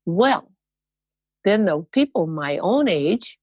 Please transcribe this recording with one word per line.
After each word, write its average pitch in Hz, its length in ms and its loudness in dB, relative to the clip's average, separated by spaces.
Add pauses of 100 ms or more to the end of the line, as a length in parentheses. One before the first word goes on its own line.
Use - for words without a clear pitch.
Well, 196 440 0 (920)
then 214 200 2
the 160 180 0 (100)
people 269 340 0
my 147 320 -6
own 269 300 0
age 170 540 -2